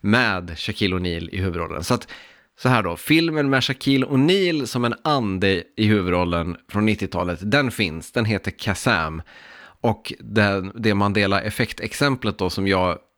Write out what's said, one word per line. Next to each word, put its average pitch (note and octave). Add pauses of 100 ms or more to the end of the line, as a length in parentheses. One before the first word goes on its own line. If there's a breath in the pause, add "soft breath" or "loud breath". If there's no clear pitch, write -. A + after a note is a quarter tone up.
med G2
Shaquille G2
O'Neal E2+
i -
huvudrollen. E2+
Så B2
att, A#2+ (520 loud breath)
så B2+
här A#2+
då, E2+
filmen D#3
med C3+
Shaquille C3+
O'Neal D#3+
som A#2+
en A#2 (100)
ande G2 (120)
i G#2+
huvudrollen F2 (120)
från G#2
nittiotalet, F2+
den A#2+
finns, E2
den A#2
heter G2+
Kazam. E2 (600 loud breath)
Och -
den, G2+
det A2
Mandela-effekt-exemplet G2+
då F#2
som G2
jag F#2 (280)